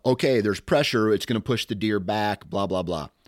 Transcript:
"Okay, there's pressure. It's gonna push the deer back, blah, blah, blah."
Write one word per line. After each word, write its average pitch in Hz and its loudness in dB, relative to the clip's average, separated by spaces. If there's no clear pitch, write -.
"Okay, 127 2
there's 101 0
pressure. 127 2
It's 101 0
gonna 113 -2
push 117 -2
the 113 -6
deer 104 0
back, 104 -2
blah, 98 -2
blah, 92 -2
blah." 82 -6